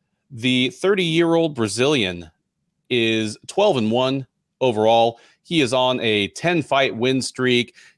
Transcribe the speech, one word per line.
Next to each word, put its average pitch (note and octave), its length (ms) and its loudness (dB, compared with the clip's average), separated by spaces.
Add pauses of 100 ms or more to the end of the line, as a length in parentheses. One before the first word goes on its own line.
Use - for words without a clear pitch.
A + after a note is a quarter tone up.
(300)
the B2+ 400 0
thirty-year-old E3 840 0
Brazilian, G#2+ 760 -2 (580)
is A2 480 0 (100)
twelve G3 300 0
and A2 140 0
one C3 360 -2 (360)
overall. A#2 580 2 (220)
He E3 180 -2
is B2 140 0
on B2+ 260 0
a G#2+ 280 0
ten E3+ 340 -4
fight C3+ 340 -2
win B2+ 240 -2
streak. B2 540 -2 (240)